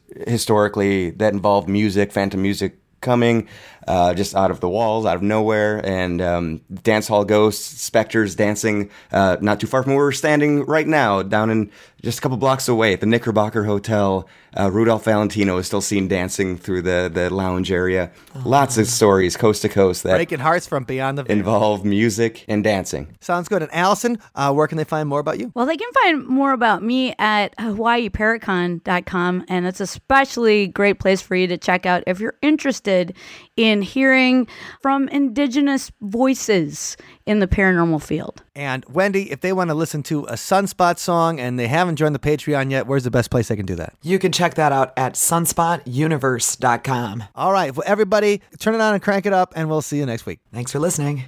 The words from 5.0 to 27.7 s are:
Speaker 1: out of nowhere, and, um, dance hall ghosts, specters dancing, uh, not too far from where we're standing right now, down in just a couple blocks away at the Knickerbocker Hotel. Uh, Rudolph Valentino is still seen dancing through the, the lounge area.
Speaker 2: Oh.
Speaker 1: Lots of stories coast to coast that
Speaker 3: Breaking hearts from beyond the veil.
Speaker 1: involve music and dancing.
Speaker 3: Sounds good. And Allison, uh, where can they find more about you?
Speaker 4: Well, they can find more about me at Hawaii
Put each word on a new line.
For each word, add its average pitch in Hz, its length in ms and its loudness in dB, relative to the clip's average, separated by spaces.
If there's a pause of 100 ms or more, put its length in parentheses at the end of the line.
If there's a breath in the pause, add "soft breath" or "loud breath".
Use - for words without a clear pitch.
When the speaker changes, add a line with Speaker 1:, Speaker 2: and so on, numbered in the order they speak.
Speaker 1:
out 90 120 0
of 90 40 -6
nowhere, 107 640 0
and, 92 360 -2
um, 87 400 -2 (220)
dance 107 260 0
hall 104 160 2
ghosts, 107 560 2
specters 107 540 0
dancing, 104 540 -2 (220 loud breath)
uh, 95 300 2
not 104 180 0
too 110 80 -4
far 131 160 0
from 135 120 0
where 143 100 4
we're 139 80 0
standing 147 520 2
right 156 220 0
now, 117 340 2
down 107 280 0
in 110 200 0 (320 loud breath)
just 117 180 -6
a - 20 -10
couple 131 160 -2
blocks 131 320 0
away 110 240 4
at 90 80 -2
the 104 40 -2
Knickerbocker 107 600 0
Hotel. 101 640 0 (300 soft breath)
Uh, 98 140 2
Rudolph 110 340 2
Valentino 104 520 2
is 92 100 -4
still 101 140 0
seen 98 260 0
dancing 92 500 -2
through 92 260 -4
the, 90 280 0
the 87 220 -2
lounge 92 380 -2
area. 92 400 0 (240 loud breath)
Speaker 2:
Oh. 135 100 -10
Speaker 1:
Lots 131 320 2
of 107 100 2
stories 95 480 4
coast 107 280 2
to 104 60 -2
coast 95 340 2
that 92 120 2
Speaker 3:
Breaking 165 240 -2
hearts 170 280 0
from 139 160 -4
beyond 135 340 -4
the 139 60 -6
veil. 107 140 0
Speaker 1:
involve 104 460 2
music 110 640 0
and 104 160 0
dancing. 87 560 -2
Speaker 3:
Sounds 175 300 -4
good. 185 140 0
And 147 100 -10
Allison, 202 460 0 (160 loud breath)
uh, 139 180 0
where 151 140 2
can 165 100 -6
they 156 60 -2
find 151 260 -4
more 143 100 -2
about 156 200 -4
you? 226 160 -8
Speaker 4:
Well, 240 100 -2
they 320 120 -2
can 480 140 -8 (120)
find 311 240 0
more 269 240 2
about 220 320 0
me 254 360 -2
at 208 380 0
Hawaii 226 520 -2